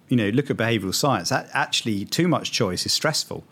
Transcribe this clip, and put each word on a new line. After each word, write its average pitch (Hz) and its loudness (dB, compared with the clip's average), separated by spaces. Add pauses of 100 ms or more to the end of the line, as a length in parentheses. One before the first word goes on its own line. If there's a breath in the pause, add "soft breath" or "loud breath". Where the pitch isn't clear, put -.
you 127 4
know, 107 4
look 135 0
at 110 -2
behavioural 104 0
science. 101 0
A-, 139 -2
actually, 113 -2
too - 0
much 135 2
choice 90 0
is - -2
stressful, - -2